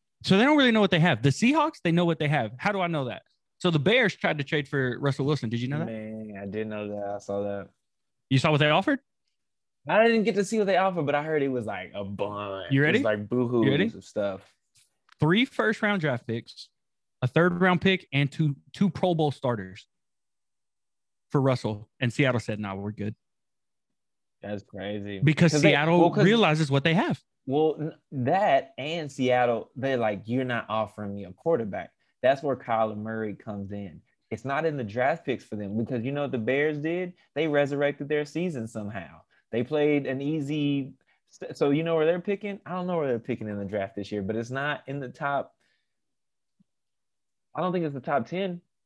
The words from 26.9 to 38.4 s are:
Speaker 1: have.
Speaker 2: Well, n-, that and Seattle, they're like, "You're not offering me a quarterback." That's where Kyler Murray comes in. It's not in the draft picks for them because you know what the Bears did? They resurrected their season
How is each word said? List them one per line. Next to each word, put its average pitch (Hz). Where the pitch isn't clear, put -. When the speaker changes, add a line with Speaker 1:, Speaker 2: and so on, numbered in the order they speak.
Speaker 1:
have. 226
Speaker 2:
Well, 151
n-, 156
that 151
and 151
Seattle, 123
they're 135
like, 107
"You're 123
not 120
offering 107
me 101
a 90
quarterback." 104
That's 139
where 139
Kyler 113
Murray 110
comes 98
in. 98
It's 107
not 139
in 156
the 131
draft 127
picks 120
for -
them 104
because 117
you 131
know 143
what 135
the 127
Bears 139
did? 175
They 160
resurrected 143
their 151
season 151